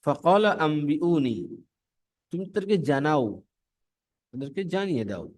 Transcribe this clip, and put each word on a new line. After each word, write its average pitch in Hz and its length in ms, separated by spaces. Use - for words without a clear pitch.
ফাকালা 185 480
আম্বিউনি, 151 720
তুমি 175 160
তাদেরকে 196 320
জানাও, 143 360
তাদেরকে 139 320
জানিয়ে 185 380
দাও। 85 140